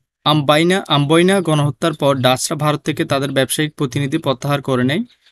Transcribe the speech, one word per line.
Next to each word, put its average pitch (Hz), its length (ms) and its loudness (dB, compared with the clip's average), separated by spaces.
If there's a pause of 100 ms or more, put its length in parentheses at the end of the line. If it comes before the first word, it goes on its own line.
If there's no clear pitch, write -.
(240)
আমবাইনা, 156 640 2
আম্বইনা 165 520 4
গণহত্যার 160 540 0
পর 139 220 0
ডাচরা 127 400 0
ভারত 147 240 -2
থেকে 156 240 -4
তাদের 139 260 -2
ব্যবসায়িক 135 440 -2
প্রতিনিধি 143 440 -4
প্রত্যাহার 143 440 -4
করে 123 220 0
নেয়। 160 200 0 (280)